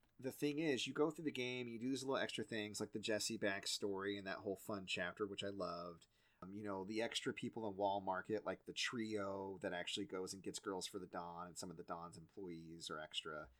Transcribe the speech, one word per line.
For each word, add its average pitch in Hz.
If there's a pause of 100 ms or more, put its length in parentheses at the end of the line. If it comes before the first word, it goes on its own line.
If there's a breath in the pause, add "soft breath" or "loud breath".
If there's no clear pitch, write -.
(200)
the 127
thing 147
is, 147
you 135
go 151
through 160
the 147
game, 123
you 117
do 120
these 135
little 131
extra 110
things, 107
like 107
the 110
Jesse 107
backstory 98
and 95
that 95
whole 101 (100)
fun 98
chapter, 92
which 98
I 98
loved. 87 (380)
Um, 92
you 107
know, 95
the 110
extra 117
people 110
in 95
Wall 101
Market, 95
like 95
the -
trio 98
that 92
actually 98
goes 92
and 95
gets 101
girls 95
for 101
the 90
Don, 87
and 82
some 95
of 82
the 87
Don's 85
employees 82
are 78
extra. 78 (160)